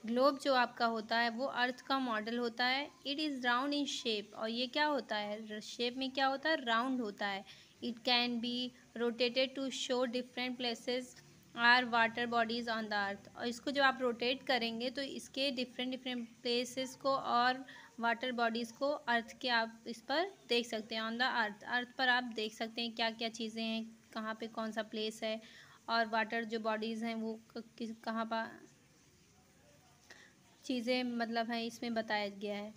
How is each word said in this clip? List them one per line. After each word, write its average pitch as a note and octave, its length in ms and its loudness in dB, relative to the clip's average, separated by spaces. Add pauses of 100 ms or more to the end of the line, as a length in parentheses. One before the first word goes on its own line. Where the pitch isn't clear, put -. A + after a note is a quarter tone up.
globe B3+ 340 4
जो C#4 140 2
आपका A#3+ 320 4
होता A3+ 320 0
है A#3 120 4
वो A#3 160 -2
अर्थ B3+ 360 0
का C4+ 180 2
model A3+ 380 0
होता A#3+ 280 0
है। C4+ 260 2 (160)
It C#4+ 120 -2
is C#4+ 220 -2
round B3+ 320 2
in C#4+ 140 0
shape। G#3+ 460 -4
और A3 160 -4
ये A#3+ 180 -2
क्या D4 180 2
होता B3 300 0
है? G#3+ 420 -4
र-, - 20 -6
shape A#3+ 380 -4
में C4 140 -4
क्या C4+ 140 2
होता C4+ 240 0
है? D4+ 160 0
round B3 360 2
होता G#3 260 -2
है। G3 180 -4 (380)
It A#3+ 140 -4
can A#3+ 320 4 (120)
be B3 280 -2 (280)
rotated A#3+ 500 2 (120)
to C4+ 100 -2
show B3 360 -2
different B3 540 -4
places B3 440 -2 (540)
or A#3+ 360 8
water A3+ 400 4
bodies A#3 320 2
on A3+ 240 -2
the G3+ 240 0
earth। - 220 -14
और A#3+ 120 -4
इसको A#3+ 240 -4
जब C#4 100 2
आप C4 200 4
rotate B3 420 0
करेंगे A#3 460 0
तो B3+ 120 -4
इसके C4+ 500 -2
different B3 400 -4
different B3 380 -6 (120)
places B3+ 540 -2
को C4+ 200 2
और B3+ 500 2 (340)
water A#3 320 2
bodies A#3 420 0
को C#4 160 0
अर्थ A#3 500 0
के B3+ 100 -2
आप A3+ 380 2
इस A3+ 140 -10
पर E4+ 300 0 (180)
देख A#3+ 160 4
सकते A3 300 -6
हैं, A3 60 -2
on A3+ 140 -4
the B3 180 2
earth। G#3+ 300 0
अर्थ B3 340 -2
पर C4 120 4
आप B3 140 6
देख A3 300 -4
सकते A3+ 280 -4
हैं A#3 140 -4
क्या-क्या A3+ 340 0
चीज़ें A3+ 340 -4
हैं, A3 360 -4 (140)
कहाँ A3 260 -4
पे A#3 80 -6
कौन A3+ 240 -4
सा G#3+ 120 -2
प्लेस G#3+ 400 -4
है A3 180 -2 (480)
और A3+ 180 4
water A3+ 360 0
जो A3+ 160 -4
bodies A3 460 -2
हैं A3+ 100 -2
वो A3 240 -4 (180)
क-, - 200 -14
किस, A3+ 140 -6 (120)
कहाँ A3+ 220 -2
पर A3+ 460 -4 (1900)
चीज़ें B3+ 380 0
मतलब A#3 480 0
हैं, A#3 120 0
इसमें A#3 300 -4
बताया G#3+ 340 0
गया G3+ 300 -6
है। G#3+ 200 -8